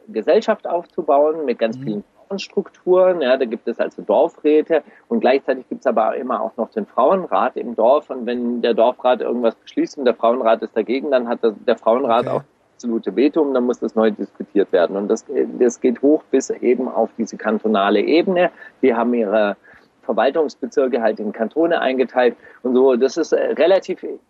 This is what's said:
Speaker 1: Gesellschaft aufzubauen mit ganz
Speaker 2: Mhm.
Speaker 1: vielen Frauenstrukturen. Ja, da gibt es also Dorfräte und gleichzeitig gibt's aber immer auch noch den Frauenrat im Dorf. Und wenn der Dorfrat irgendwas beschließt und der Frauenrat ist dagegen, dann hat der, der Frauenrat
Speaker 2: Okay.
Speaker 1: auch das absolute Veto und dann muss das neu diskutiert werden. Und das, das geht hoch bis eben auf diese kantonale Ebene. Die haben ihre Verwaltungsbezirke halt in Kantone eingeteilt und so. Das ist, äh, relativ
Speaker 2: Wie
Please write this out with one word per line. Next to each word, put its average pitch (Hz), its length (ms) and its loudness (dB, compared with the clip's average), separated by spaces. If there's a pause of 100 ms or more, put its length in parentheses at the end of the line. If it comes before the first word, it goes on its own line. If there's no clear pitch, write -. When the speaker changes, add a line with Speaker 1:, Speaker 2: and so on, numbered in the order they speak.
Speaker 1:
Gesellschaft 156 600 0
aufzubauen 156 800 0
mit 123 140 -2
ganz 113 180 -2
Speaker 2:
Mhm. 131 60 -14
Speaker 1:
vielen 104 200 -6 (240)
Frauenstrukturen. 185 920 0
Ja, 131 160 2
da 131 80 -2
gibt 113 220 -6
es 120 120 -4
also - 220 -6
Dorfräte 151 800 2 (240)
und 117 120 -2
gleichzeitig 131 500 0
gibt's - 180 -8
aber 113 280 0
immer 123 260 -6
auch 110 160 -8
noch 113 140 -4
den 104 140 -6
Frauenrat 131 720 0
im 120 180 -8
Dorf. 131 340 2
Und 131 160 -10
wenn 120 360 -4
der 120 120 2
Dorfrat 123 480 0
irgendwas 123 340 -2
beschließt - 420 -6
und 139 80 -4
der 117 100 2
Frauenrat 117 460 0
ist 113 140 -10
dagegen, 127 360 -2
dann 127 160 0
hat 117 160 -4
der, 113 80 2
der 110 260 -2
Frauenrat 120 500 2
Speaker 2:
Okay. - 80 -2
Speaker 1:
auch 123 60 -4
das - 360 -20
absolute 113 380 -6
Veto 147 260 2
und 143 120 0
dann 123 120 0
muss 123 140 -2
das 120 160 -6
neu 110 160 2
diskutiert - 600 -4
werden. 90 260 2
Und 101 100 -4
das, 110 180 -2 (340)
das 120 200 2
geht 123 220 0
hoch 151 300 2
bis 135 180 0
eben 123 400 -2
auf 107 280 -2
diese 107 200 -6
kantonale 104 640 0
Ebene. 175 500 2 (300)
Die 131 140 4
haben 117 180 0
ihre 104 420 0 (460)
Verwaltungsbezirke 131 1000 -2
halt 110 200 0
in 104 100 -6
Kantone 156 480 -2
eingeteilt 127 560 0 (280)
und 127 120 -2
so. 131 220 4
Das 131 180 0
ist, 160 160 -4
äh, 131 220 0
relativ 170 500 0
Speaker 2:
Wie 156 160 -12 (100)